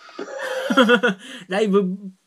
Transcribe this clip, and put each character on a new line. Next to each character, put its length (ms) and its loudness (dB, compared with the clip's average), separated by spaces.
<laughs> 480 4
ラ 140 -2
イ 60 0
ブ、 300 2